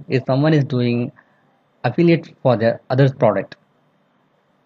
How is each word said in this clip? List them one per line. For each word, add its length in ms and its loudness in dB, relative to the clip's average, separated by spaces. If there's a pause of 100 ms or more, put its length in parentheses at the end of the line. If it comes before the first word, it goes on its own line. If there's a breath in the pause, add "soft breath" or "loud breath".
is 160 -2
someone 300 0
is 80 2
doing 480 -4 (720 soft breath)
affiliate 580 0
for 160 2
the 220 -2 (100)
other's 240 2
product. 420 -2 (1120)